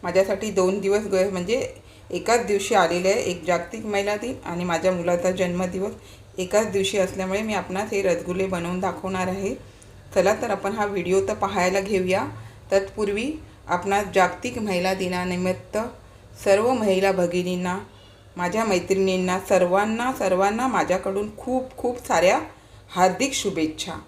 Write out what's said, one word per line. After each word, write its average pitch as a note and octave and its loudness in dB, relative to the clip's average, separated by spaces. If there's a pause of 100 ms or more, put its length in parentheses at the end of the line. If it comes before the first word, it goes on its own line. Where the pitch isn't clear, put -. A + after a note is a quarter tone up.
माझ्यासाठी F#3+ 0
दोन F#3+ 2
दिवस G3+ 2
ग-, G3 0
म्हणजे F#3 -2 (360)
एकाच A3 2
दिवशी G3+ 0
आलेले F3+ 4
आहे. G3 2
एक F3 -4
जागतिक F3+ -2
महिला G3+ 0
दिन A#3 -6 (100)
आणि F3 -6
माझ्या F3 2
मुलाचा F3 0
जन्मदिवस F#3 -2 (460)
एकाच G3+ 2
दिवशी G3 0
असल्यामुळे F#3+ -2
मी A3 -4
आपणास F#3+ -4
हे G3 0
रसगुल्ले F3+ 0
बनवून F3+ -4
दाखवणार F#3 -4
आहे. G3 -4 (600)
चला G3 4
तर A#3 -4
आपण G3 -2
हा G#3+ -2
व्हिडिओ F#3+ 0
तर G#3+ -2
पाहायला F#3+ 0
घेऊया. F#3+ 0 (460)
तत्पूर्वी G3+ 0 (340)
आपणास G3 0
जागतिक G3 2
महिला F#3+ 0
दिनानिमित्त F3+ -2 (680)
सर्व G#3+ 6
महिला G3 4
भगिनींना, F3+ 0 (580)
माझ्या F3 0
मैत्रिणींना, F#3 2
सर्वांना, G#3 2
सर्वांना G3+ 2
माझ्याकडून G3 0
खूप B3+ -4
खूप B3 -4
साऱ्या G3 4 (500)
हार्दिक F#3 2
शुभेच्छा. D#3+ -4 (160)